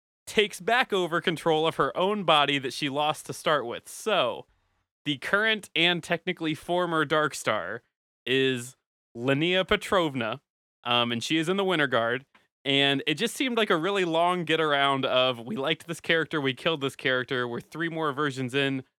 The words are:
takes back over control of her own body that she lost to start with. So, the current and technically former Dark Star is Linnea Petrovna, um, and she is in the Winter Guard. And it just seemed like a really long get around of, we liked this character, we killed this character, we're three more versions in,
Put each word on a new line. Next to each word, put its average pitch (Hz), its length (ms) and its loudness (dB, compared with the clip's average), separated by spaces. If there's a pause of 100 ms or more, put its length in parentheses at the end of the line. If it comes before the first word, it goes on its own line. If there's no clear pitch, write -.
(260)
takes - 340 0
back 233 320 0
over 175 300 0
control 160 460 2
of 156 80 0
her 139 220 0
own 196 260 0
body 147 360 4
that 131 140 -6
she 147 160 -4
lost 147 380 -2
to 139 60 -8
start 147 320 0
with. 113 220 -10
So, 131 580 -2 (600)
the 147 120 -2
current 214 580 -2
and 170 280 2
technically 165 520 -2
former 170 500 0
Dark 151 280 0
Star 104 480 -4 (440)
is 131 500 0 (400)
Linnea 147 500 0
Petrovna, 143 760 0 (420)
um, 120 280 2
and 117 120 -2
she 156 140 0
is 160 100 0
in 190 100 0
the 202 60 0
Winter 165 240 2
Guard. 120 380 0 (400)
And 139 420 4
it 156 80 2
just 160 200 -4
seemed 254 220 -2
like 214 120 2
a 190 80 4
really 190 280 0
long 175 380 2
get 156 160 2
around 139 460 2
of, 127 340 2
we 113 160 -8
liked 143 320 -2
this 165 140 -10
character, 160 400 0
we 135 120 0
killed 160 280 -2
this 135 140 -4
character, 127 520 -2
we're 117 140 -8
three 165 280 -8
more 160 220 -2
versions 131 420 -4
in, 135 300 0 (160)